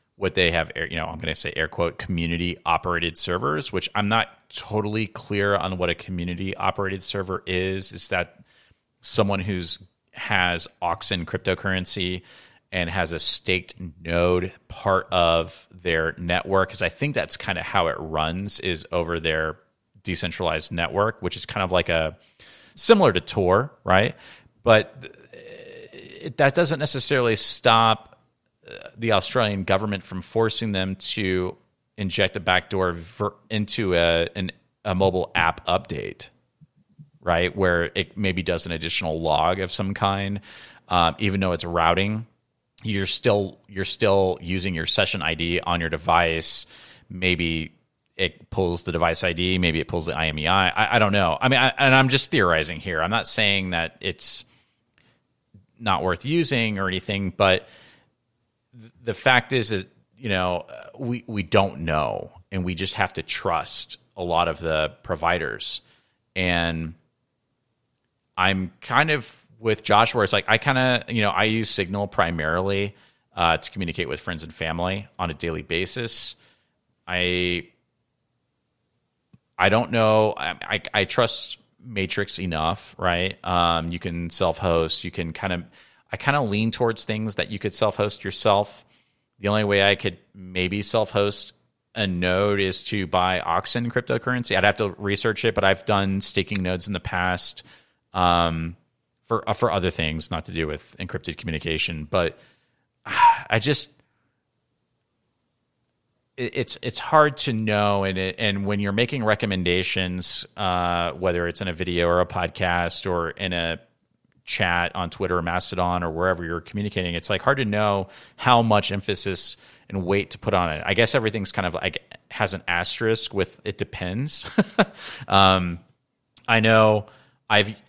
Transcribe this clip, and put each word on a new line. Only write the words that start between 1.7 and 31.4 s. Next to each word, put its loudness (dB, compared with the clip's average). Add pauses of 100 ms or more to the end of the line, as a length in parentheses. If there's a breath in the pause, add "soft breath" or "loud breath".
community -4
operated 0
servers, -4
which -4
I'm 0
not 0 (180)
totally -4
clear -2
on -4
what 0
a 0
community -6
operated -4
server -6
is. -4
Is -8
that -4 (640 soft breath)
someone 0
who's, -4 (340)
has 0 (120)
Auxin -2
cryptocurrency -2 (500 loud breath)
and -2
has -2
a -2
staked 0 (260)
node 0 (160)
part 0
of 2
their -2
network? 0
'Cause -8
I 0
think -4
that's -4
kinda -4
how 0
it -2
runs, -4
is -4
over -2
their -2 (440)
decentralized -4
network, -2
which -4
is -6
kind -4
of -2
like 2
a, 0 (580 loud breath)
similar 6
to 2
Tor, 2 (100)
right? 4 (480 loud breath)
But 4 (220)
it, -16
that 4
doesn't 2
necessarily 2
stop, 2 (420)
uh, -16
the 0
Australian 2
government 0
from -10
forcing 0
them -2
to -2 (400)